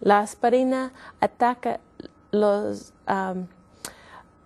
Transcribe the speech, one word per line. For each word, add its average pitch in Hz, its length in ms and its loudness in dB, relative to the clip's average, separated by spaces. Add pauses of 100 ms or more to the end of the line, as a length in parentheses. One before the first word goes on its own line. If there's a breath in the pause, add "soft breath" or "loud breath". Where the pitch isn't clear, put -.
La 202 180 6
aspirina 254 760 0 (280 loud breath)
ataca 240 600 -2 (520)
los, 208 600 0 (140)
am, 185 400 -4 (1000 loud breath)